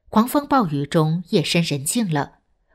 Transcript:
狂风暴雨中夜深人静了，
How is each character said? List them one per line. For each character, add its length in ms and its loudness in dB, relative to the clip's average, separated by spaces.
狂 180 2
风 200 -2
暴 200 2
雨 180 -4
中 440 0
夜 140 2
深 180 0
人 240 -4
静 260 -2
了， 280 -4